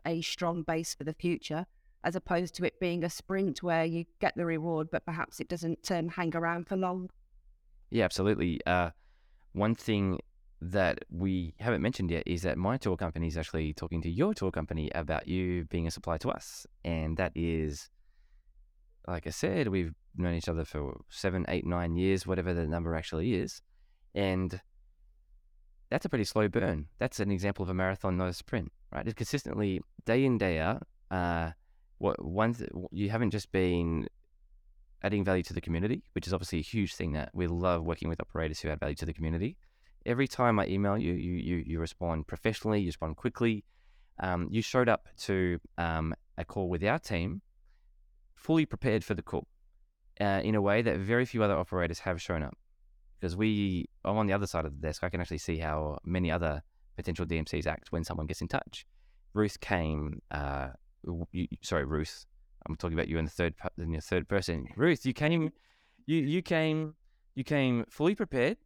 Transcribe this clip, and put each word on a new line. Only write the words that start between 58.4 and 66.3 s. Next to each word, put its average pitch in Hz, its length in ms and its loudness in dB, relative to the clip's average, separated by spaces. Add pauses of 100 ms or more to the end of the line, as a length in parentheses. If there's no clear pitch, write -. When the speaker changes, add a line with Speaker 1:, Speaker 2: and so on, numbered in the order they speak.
Speaker 2:
in 87 60 -4
touch. - 380 -6 (480)
Ruth 104 260 2
came, 78 720 0
uh, 69 400 -4 (340)
w-, 85 280 -4
you, 87 160 -2 (140)
sorry, 78 240 0
Ruth. 76 400 -4 (420)
I'm 80 80 -4
talking 82 200 -2
about 82 120 0
you 82 100 0
in 80 80 0
the 78 60 -4
third 85 260 0
per-, 92 200 -6
in 82 140 -4
the 78 100 -4
third 87 260 0
person. 85 480 -2
Ruth, 151 300 2
you 131 80 0
came, 156 380 2 (560)
you, 160 100 2
you 156 240 0